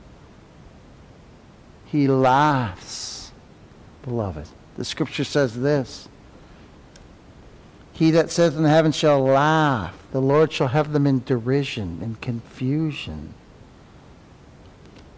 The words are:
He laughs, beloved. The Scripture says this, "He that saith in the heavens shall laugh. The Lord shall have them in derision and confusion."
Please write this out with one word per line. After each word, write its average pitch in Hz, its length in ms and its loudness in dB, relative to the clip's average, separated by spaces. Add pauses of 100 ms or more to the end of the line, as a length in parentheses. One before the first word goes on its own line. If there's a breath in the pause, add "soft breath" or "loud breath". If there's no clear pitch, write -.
(1900)
He 143 220 0
laughs, 131 1200 0 (680)
beloved. 101 460 -6 (300)
The 120 80 -8
Scripture - 400 -6
says 123 340 -2
this, 139 480 -2 (1800 loud breath)
"He 160 200 2
that 160 200 2
saith 170 240 2
in 160 80 0
the 151 60 4
heavens 156 260 4
shall 147 240 4
laugh. 135 760 2 (180)
The 131 100 -2
Lord 147 300 4
shall 139 180 -2
have 151 240 0
them 143 120 2
in 135 200 2
derision 120 760 -2
and 113 200 -8
confusion." 127 1120 -6 (1800)